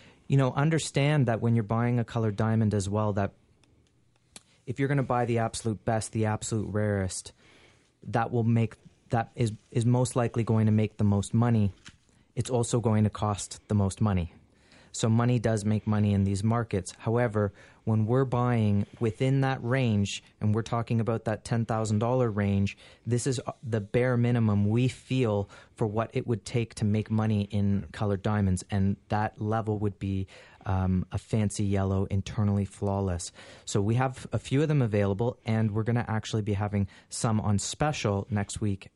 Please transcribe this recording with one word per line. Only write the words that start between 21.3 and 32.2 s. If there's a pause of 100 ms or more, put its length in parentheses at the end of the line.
ten
thousand
dollar
range, (300)
this
is,
uh, (100)
the
bare
minimum
we
feel (260)
for
what
it
would
take
to
make
money
in
colored
diamonds.
And (120)
that
level
would
be, (400)
um,
a
fancy
yellow,
internally